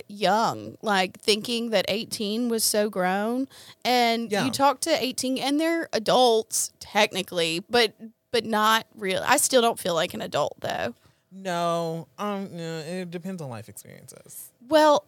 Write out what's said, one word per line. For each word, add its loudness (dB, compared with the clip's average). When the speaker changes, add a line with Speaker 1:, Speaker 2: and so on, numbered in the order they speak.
Speaker 1:
young, 0
like, 0
thinking 0
that 2
eighteen -4
was -2
so 0
grown, -2
and 2
Speaker 2:
Yeah. 0
Speaker 1:
you -2
talk 2
to -2
eighteen, -2
and 0
they're 0
adults, 2
technically, 0
but, 2
but 0
not 2
real. -4
I 6
still 4
don't 2
feel -2
like 0
an -8
adult, -2
though. -6
Speaker 2:
No, -4
um, -6
no, -8
it -8
depends -10
on -10
life -12
experiences. -20
Speaker 1:
Well, 6